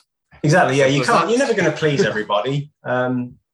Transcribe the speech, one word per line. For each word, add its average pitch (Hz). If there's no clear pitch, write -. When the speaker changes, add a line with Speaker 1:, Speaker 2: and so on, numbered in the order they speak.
Speaker 1:
Exactly, 147
yeah, 139
you 135
Speaker 2:
Simple -
as 120
Speaker 1:
can't, 170
Speaker 2:
that. -
Speaker 1:
you're 247
never 233
gonna 160
please 147
Speaker 2:
<laughs> 107
Speaker 1:
everybody. 107
Um, 123